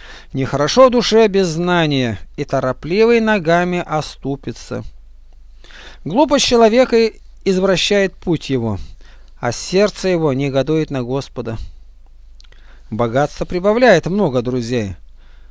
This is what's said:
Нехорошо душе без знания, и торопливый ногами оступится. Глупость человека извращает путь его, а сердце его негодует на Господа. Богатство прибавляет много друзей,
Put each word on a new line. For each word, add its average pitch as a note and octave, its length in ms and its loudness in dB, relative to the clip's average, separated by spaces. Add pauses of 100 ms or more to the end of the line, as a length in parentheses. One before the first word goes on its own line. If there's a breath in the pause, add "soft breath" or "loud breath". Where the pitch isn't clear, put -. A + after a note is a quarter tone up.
(320 loud breath)
Нехорошо C#3+ 560 2
душе A3+ 380 4
без F#3+ 220 0
знания, D#3 680 0 (180)
и D3 80 -6
торопливый E3 760 0
ногами F3 640 0
оступится. C#3 1000 -8 (1200 loud breath)
Глупость C4 400 2
человека A#3 640 4 (340)
извращает F#3+ 680 0
путь - 340 -4
его, A2+ 300 -2 (600 soft breath)
а A#2+ 140 -4
сердце F#3+ 560 -2
его E3 240 0
негодует C#3 580 -2
на C3+ 120 -4
Господа. A#2+ 560 -6 (1300 soft breath)
Богатство A#2+ 560 -2
прибавляет G3+ 600 2
много E3 340 0
друзей, A#2 560 -4 (540)